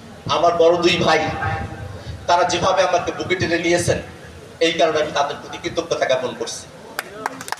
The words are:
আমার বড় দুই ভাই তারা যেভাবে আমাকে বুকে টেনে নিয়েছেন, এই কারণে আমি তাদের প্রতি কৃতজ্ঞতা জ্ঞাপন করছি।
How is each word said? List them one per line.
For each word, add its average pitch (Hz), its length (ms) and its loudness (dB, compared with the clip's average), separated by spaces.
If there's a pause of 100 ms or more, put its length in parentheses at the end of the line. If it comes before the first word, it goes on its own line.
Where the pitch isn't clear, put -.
(300)
আমার 160 240 4
বড় 170 240 6
দুই 170 200 4
ভাই 160 320 2 (1000)
তারা 175 160 6
যেভাবে 185 400 2
আমাকে 175 280 2
বুকে 151 240 -4
টেনে 165 220 0
নিয়েছেন, 170 440 2 (580)
এই 165 140 4
কারণে 160 280 2
আমি 151 100 -2
তাদের 143 300 -2
প্রতি 151 160 -12
কৃতজ্ঞতা 165 480 -2
জ্ঞাপন 131 340 0
করছি। - 260 -8 (960)